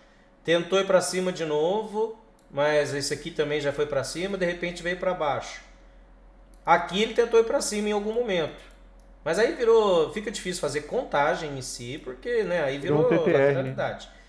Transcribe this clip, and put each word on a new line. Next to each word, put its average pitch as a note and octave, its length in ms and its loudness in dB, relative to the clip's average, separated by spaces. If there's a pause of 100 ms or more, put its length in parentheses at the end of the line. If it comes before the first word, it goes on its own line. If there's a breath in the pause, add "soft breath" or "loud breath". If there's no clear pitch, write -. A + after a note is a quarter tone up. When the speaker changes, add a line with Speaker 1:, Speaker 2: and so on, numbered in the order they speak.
(440 soft breath)
Speaker 1:
Tentou E3+ 360 2
ir F#3+ 60 2
pra F#3+ 160 4
cima F#3 320 -2
de E3 100 -6
novo, G3 760 -2 (320)
mas D3 420 2
esse C#3 180 -4
aqui D#3 200 -8
também D3+ 280 -2
já C#3 140 -2
foi C#3+ 140 -2
pra C#3 160 -2
cima, F#3+ 340 -6
de F3+ 80 -2
repente F3 380 -4
veio F3 140 -4
pra F#3 140 -2
baixo. D3 480 -4 (1040)
Aqui E3+ 380 2
ele A3 140 -2
tentou A3+ 240 4
ir A3+ 60 6
pra C#4 160 0
cima G#3 280 -2
em - 20 0
algum G#3 220 -2
momento. G3 480 -2 (640)
Mas E3+ 160 0
aí C4 140 4
virou, G#3+ 600 4
fica G#3+ 160 -6
difícil F#3 320 -6
fazer C#3+ 200 -2
contagem D#3+ 760 -2
em C3 60 -8
si, B2+ 400 -10
porque, A3 400 -4
né, F3 200 0
aí C#3 140 -2
Speaker 2:
Virou D3 320 2
Speaker 1:
virou E3 140 4
Speaker 2:
um - 20 0
T D#3+ 60 4
T - 0 -
R, D3+ 80 6
né? C#3 80 6
Speaker 1:
lateralidade. C3+ 640 -2 (200 loud breath)